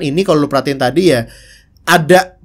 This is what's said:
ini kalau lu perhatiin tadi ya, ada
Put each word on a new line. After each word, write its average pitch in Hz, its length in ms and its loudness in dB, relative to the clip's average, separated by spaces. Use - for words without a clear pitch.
ini 151 180 -2
kalau 156 220 0
lu 143 60 -4
perhatiin 135 280 -4
tadi 135 320 0
ya, 117 160 0
ada 175 640 2